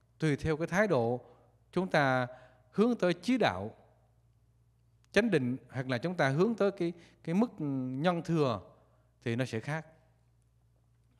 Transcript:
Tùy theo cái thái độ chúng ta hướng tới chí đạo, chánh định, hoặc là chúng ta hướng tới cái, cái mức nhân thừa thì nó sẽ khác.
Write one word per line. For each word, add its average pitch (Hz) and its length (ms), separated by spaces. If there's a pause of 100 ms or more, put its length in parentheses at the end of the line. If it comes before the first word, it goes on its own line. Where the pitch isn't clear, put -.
(180)
Tùy 151 180
theo 160 200
cái 165 100
thái 190 200
độ 123 340 (520)
chúng 185 180
ta 131 360 (460)
hướng 233 220
tới 180 200
chí 240 240
đạo, 104 320 (1400)
chánh 214 180
định, 131 260 (140)
hoặc 127 180
là 123 100
chúng 175 160
ta 151 140
hướng 185 260
tới 196 160
cái, 175 220 (320)
cái 165 100
mức 233 240
nhân 143 640
thừa 143 380 (640)
thì 117 120
nó 127 80
sẽ 113 160
khác. 156 260 (1300)